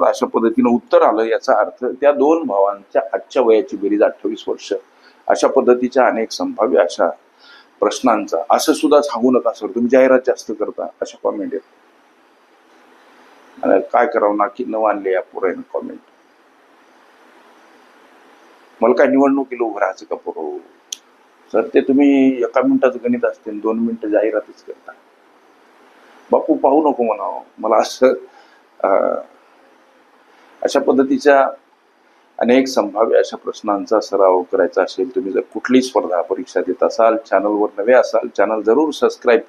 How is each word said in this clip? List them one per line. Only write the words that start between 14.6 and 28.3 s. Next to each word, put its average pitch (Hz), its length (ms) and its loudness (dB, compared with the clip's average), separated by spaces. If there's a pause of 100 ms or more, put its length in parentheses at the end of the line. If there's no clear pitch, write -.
नऊ 110 180 -4
आणले 101 280 -2
या 90 100 0
पोरानं 85 400 -6 (120)
कॉमेंट. - 260 -10 (2750)
मला 120 120 4
काय 135 140 4
निवडणुकीला 135 580 0
उभं 104 140 -6
राहायचं 95 260 -4
का 85 100 -10
पोरं? 78 420 -10 (960)
सर 110 100 0
ते - 200 0
तुम्ही 135 640 4
एका 127 180 0
मिनिटाचं 131 420 0
गणित 120 220 -2
असते, 110 260 -8
दोन 110 280 -4
मिनिटं 113 300 -4
जाहिरातच 107 540 -2
करता. - 280 -20 (1400)
बापू 143 220 0
पाहू 143 360 2
नको 123 140 -2
म्हणावं, 98 380 -4 (180)
मला 110 160 0
असं, 120 320 2 (760)